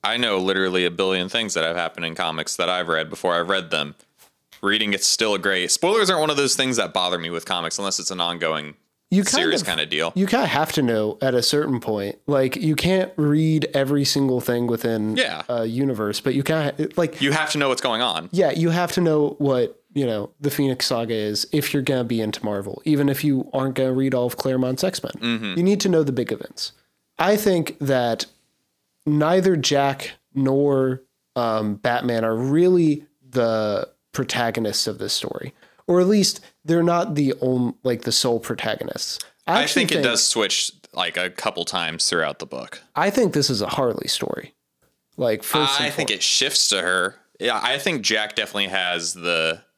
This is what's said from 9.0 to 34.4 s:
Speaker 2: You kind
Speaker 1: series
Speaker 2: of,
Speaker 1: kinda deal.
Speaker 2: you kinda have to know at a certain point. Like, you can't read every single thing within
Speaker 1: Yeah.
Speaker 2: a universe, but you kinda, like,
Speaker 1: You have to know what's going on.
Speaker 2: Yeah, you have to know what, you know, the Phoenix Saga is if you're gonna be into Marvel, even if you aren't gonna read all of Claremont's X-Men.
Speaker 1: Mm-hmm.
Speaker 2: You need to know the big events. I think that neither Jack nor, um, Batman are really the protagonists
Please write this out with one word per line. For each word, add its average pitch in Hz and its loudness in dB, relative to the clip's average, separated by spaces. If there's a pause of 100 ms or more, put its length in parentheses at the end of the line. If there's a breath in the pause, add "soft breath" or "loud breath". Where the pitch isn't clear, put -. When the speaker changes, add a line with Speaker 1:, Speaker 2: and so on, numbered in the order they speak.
Speaker 2:
You 190 4
kind 262 0
Speaker 1:
series 208 2
Speaker 2:
of, 160 -4
Speaker 1:
kinda 80 0
deal. 78 -2
Speaker 2:
you 190 2
kinda 240 2
have 147 0
to 151 2
know 110 0
at 131 0
a 123 4
certain 143 0
point. 104 -4 (100)
Like, 135 2
you 156 0
can't 185 0
read 156 2
every 139 2
single 131 2
thing 120 0
within 113 0
Speaker 1:
Yeah. 90 -2
Speaker 2:
a 117 -2
universe, 113 -2
but 135 0
you 139 0
kinda, 151 -2
like, 165 -2
Speaker 1:
You 135 2
have 156 0
to 151 -2
know 139 0
what's 127 -2
going 117 0
on. 90 -2
Speaker 2:
Yeah, 170 2
you 165 2
have 170 0
to 185 0
know 151 2
what, 127 0 (100)
you 139 -2
know, 107 -4 (100)
the 143 -2
Phoenix 135 0
Saga 117 0
is 107 -2
if 147 0
you're 139 2
gonna 127 0
be 113 0
into 107 -4
Marvel, 101 -4
even 143 4
if 139 -2
you 139 0
aren't 135 -2
gonna 131 2
read 131 2
all 123 2
of 120 -4
Claremont's 131 0
X-Men. 185 -4
Speaker 1:
Mm-hmm. 113 -2
Speaker 2:
You 170 2
need 196 4
to 196 2
know 165 6
the 139 0
big 120 -2
events. - -10 (460)
I 196 4
think 190 0
that 123 0 (840)
neither 170 4
Jack 139 0 (220)
nor, 135 2 (340)
um, 110 0
Batman 120 0
are 113 0
really 156 4 (240)
the 110 0 (240)
protagonists 117 -2